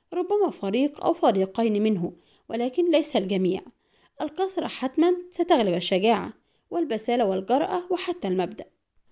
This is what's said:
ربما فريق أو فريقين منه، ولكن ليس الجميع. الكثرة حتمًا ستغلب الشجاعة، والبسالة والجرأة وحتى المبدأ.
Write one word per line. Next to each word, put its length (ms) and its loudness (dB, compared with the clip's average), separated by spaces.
ربما 380 0
فريق 540 -2
أو 80 2
فريقين 680 2
منه، 300 0
ولكن 420 -2
ليس 260 2
الجميع. 440 0
الكثرة 440 -4
حتمًا 500 0
ستغلب 440 2
الشجاعة، 580 0
والبسالة 540 -2
والجرأة 640 0
وحتى 380 -4
المبدأ. 360 -2